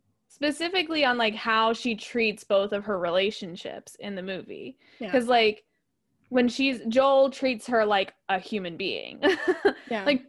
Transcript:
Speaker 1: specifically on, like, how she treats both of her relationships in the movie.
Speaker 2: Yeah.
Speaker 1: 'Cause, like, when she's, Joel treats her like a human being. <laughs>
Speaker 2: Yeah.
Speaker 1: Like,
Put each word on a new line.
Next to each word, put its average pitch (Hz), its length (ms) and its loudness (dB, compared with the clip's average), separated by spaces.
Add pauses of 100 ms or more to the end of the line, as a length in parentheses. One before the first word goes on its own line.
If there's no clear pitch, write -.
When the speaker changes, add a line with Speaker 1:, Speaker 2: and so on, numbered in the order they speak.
(280)
Speaker 1:
specifically 320 800 -2
on, 247 120 2
like, 220 180 0
how 226 380 2
she 226 220 -4
treats 220 480 -2
both 202 280 2
of 202 140 -4
her 202 140 -2
relationships 185 960 -4
in 202 200 -12
the 185 80 -10
movie. 185 540 -10 (220)
Speaker 2:
Yeah. 208 120 -8
Speaker 1:
'Cause, 233 160 2
like, 226 380 2 (640)
when 247 200 4
she's, 269 380 0
Joel 269 420 6
treats 254 380 -2
her 226 180 2
like 196 300 0 (140)
a 190 100 0
human 180 380 -6
being. 120 500 -8
<laughs> 392 40 4 (580)
Speaker 2:
Yeah. 208 160 -4
Speaker 1:
Like, 277 240 2